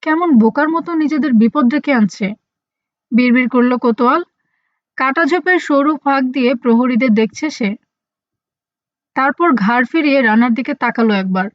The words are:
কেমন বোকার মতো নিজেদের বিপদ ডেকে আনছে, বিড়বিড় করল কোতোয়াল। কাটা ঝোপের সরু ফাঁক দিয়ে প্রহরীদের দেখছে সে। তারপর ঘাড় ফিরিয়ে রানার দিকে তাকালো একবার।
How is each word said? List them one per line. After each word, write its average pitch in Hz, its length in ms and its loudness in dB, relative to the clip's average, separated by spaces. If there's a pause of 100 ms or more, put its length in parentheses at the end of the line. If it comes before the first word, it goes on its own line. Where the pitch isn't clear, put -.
কেমন 320 260 -2 (100)
বোকার 226 300 2
মতো 320 260 -4
নিজেদের 302 380 -2
বিপদ 233 360 2
ডেকে 285 260 -2
আনছে, 214 320 -2 (840)
বিড়বিড় 247 360 2
করল 247 280 2
কোতোয়াল। 240 460 0 (760)
কাটা 277 260 -2
ঝোপের 349 340 0
সরু 285 380 0
ফাঁক 277 280 -2
দিয়ে 254 300 0
প্রহরীদের 247 600 0
দেখছে 226 360 -2
সে। 220 200 -4 (1500)
তারপর 277 380 0
ঘাড় 240 300 2
ফিরিয়ে 277 380 0
রানার 233 320 2
দিকে 233 200 -6
তাকালো 233 400 -2
একবার। 190 400 -2